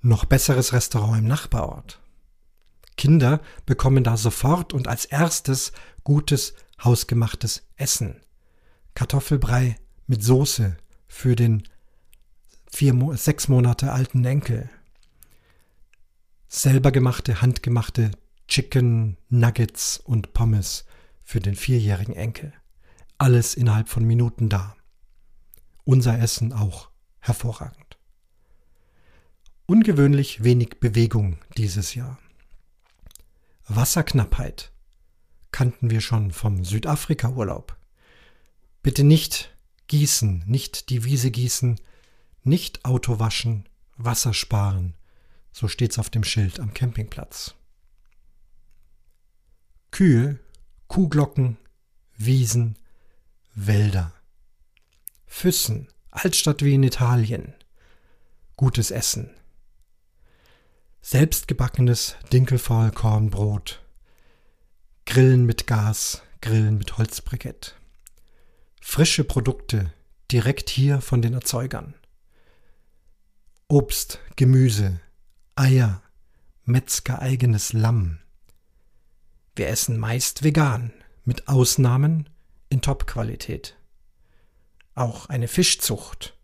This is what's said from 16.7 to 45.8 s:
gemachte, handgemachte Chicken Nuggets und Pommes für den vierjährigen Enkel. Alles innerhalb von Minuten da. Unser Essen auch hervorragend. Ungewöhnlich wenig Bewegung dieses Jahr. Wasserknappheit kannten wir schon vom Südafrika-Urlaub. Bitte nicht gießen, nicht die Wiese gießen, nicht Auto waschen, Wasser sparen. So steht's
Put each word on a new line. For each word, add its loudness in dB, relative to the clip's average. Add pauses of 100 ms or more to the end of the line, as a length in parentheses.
gemachte, 0
handgemachte 0 (360)
Chicken 0 (120)
Nuggets 0
und -4
Pommes 0 (380)
für -4
den -2
vierjährigen -2
Enkel. -8 (640)
Alles 4
innerhalb 2
von 0
Minuten 2
da. -2 (1080)
Unser 4
Essen -2
auch -6 (280)
hervorragend. -6 (1700)
Ungewöhnlich 4
wenig 2
Bewegung 0 (180)
dieses -4
Jahr. -10 (1500)
Wasserknappheit 0 (800)
kannten -2
wir 0
schon -2
vom -4
Südafrika-Urlaub. -4 (1080)
Bitte 2
nicht 4 (300)
gießen, 0
nicht -4
die -2
Wiese 0
gießen, -2 (600)
nicht 0
Auto 0
waschen, -2 (300)
Wasser -2
sparen. -2 (580)
So -6
steht's -2